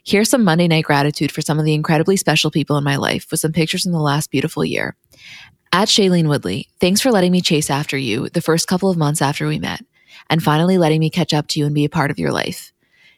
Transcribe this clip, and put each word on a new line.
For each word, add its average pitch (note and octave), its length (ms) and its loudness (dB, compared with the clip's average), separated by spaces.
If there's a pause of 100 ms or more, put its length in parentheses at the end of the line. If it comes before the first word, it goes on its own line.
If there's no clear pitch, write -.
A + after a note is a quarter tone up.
Here's G#3 240 2
some B3+ 160 2
Monday F3 240 4
night D#3+ 160 2
gratitude C#3+ 480 0
for - 80 -6
some D3+ 180 -2
of D#3 60 0
the D#3 80 2
incredibly D#3+ 460 2
special D#3 320 0
people D3 260 0
in C#3+ 80 -2
my C#3 120 0
life - 340 -4
with D#3+ 100 -4
some D#3+ 120 -2
pictures F3 340 -2
in F3+ 60 -2
the E3+ 60 0
last D3+ 320 -2
beautiful D#3 320 -2
year. - 320 -4 (760)
At G3 160 2
Shailene F3+ 400 4
Woodley, A#2 400 -2 (120)
thanks F#3+ 200 2
for C4+ 100 2
letting F#3 220 4
me F3+ 80 4
chase D#3 300 0
after D3 260 -4
you B2+ 320 -4
the - 140 -2
first E3 260 0
couple F#3+ 220 0
of F3 80 -2
months D3+ 240 0
after D3 260 -2
we D3+ 100 -4
met, - 220 -8 (480)
and D#3+ 140 0
finally E3 340 2
letting D#3+ 240 2
me D#3+ 80 2
catch D#3 240 -2
up D#3 160 -2
to - 120 -4
you D3 40 0
and D3 100 -2
be D3 120 2
a - 20 -8
part D#3 220 -2
of - 80 -8
your D3 120 -2
life. - 440 -6 (420)